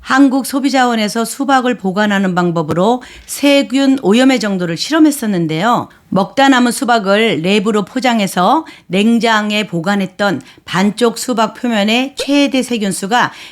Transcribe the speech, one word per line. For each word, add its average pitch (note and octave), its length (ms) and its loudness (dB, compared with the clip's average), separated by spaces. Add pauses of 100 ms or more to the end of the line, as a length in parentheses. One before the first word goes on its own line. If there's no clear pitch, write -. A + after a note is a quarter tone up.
한국소비자원에서 B3 1200 0
수박을 B3+ 520 0
보관하는 G3 580 0
방법으로 F3 680 0 (220)
세균 C#4 760 2
오염의 B3 380 2
정도를 F3+ 360 -4
실험했었는데요. G3+ 1120 0 (200)
먹다 G3 400 0
남은 B3 220 2
수박을 G#3+ 720 0
랩으로 G#3 440 0
포장해서 A#3 760 0 (220)
냉장에 G#3+ 800 0
보관했던 F#3+ 720 -2 (240)
반쪽 G#3 520 0
수박 A3+ 360 -2
표면의 A#3 640 -2
최대 C#4 460 0
세균수가 G#3 680 -2 (200)